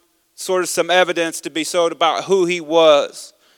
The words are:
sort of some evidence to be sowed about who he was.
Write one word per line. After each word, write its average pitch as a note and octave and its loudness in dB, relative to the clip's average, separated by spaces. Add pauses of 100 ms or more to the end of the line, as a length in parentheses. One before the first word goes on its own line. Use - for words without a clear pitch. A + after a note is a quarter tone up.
(340)
sort F#3 -4
of E3 -6
some E3+ -2
evidence E3+ 0
to E3+ -12
be D#3+ -6
sowed E3+ -2
about D3+ 0
who F#3 0
he F3 -4
was. D#3 2 (240)